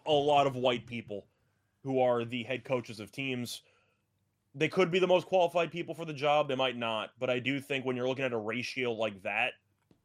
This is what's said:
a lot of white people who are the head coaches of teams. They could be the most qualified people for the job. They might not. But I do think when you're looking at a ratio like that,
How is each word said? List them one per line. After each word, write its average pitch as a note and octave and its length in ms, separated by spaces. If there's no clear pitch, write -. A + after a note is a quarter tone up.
a D#3 60
lot C#3+ 340
of C3 100
white B2 300
people G#2 400
who C3+ 180
are A#2+ 240
the A#2+ 180
head B2 220
coaches A#2+ 360
of G2+ 100
teams. B2+ 520
They D3+ 140
could F3+ 220
be F3+ 80
the F3+ 80
most F3+ 200
qualified F3 460
people E3+ 220
for E3 100
the D#3+ 80
job. D3 360
They C3+ 60
might B2+ 220
not. A2+ 420
But B2+ 120
I B2 80
do C3 220
think C3+ 260
when B2+ 100
you're B2 100
looking C3 200
at B2+ 80
a A#2 40
ratio A#2 540
like G#2+ 300
that, G#2+ 300